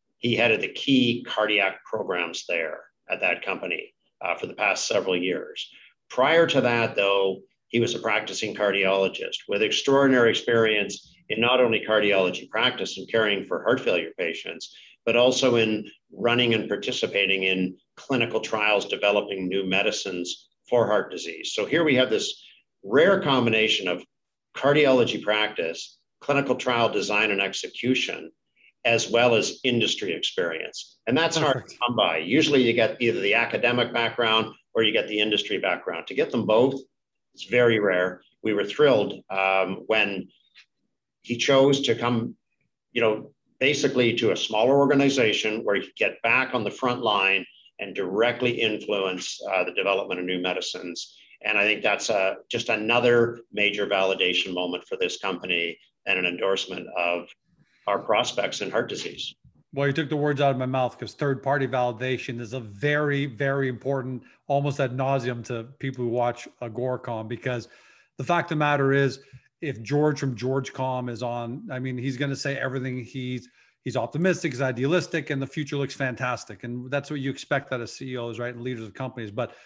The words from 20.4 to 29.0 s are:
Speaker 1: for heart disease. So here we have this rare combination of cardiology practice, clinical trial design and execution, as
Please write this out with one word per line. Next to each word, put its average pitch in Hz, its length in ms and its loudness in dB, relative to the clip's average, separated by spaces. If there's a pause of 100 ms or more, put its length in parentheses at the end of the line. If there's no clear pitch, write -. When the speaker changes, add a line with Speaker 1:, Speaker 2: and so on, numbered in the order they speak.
Speaker 1:
for 120 140 4
heart 101 240 0
disease. 82 440 -10
So 104 120 -2
here 165 180 2
we 147 120 4
have 127 120 4
this - 340 -2 (400)
rare 165 380 4
combination 110 680 2
of 87 140 -4 (540)
cardiology 131 680 4
practice, 104 760 -2 (240)
clinical 139 320 0
trial 117 340 2
design 104 420 0
and 98 120 0
execution, 95 920 -2 (540)
as 117 240 2